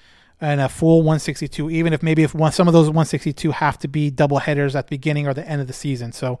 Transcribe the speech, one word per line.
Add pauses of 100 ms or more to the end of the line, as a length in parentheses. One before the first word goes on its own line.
(400)
and
a
full
one
sixty-two,
even
if
maybe
if
one,
some
of
those
one
sixty-two
have
to
be
double
headers
at
the
beginning
or
the
end
of
the
season.
So,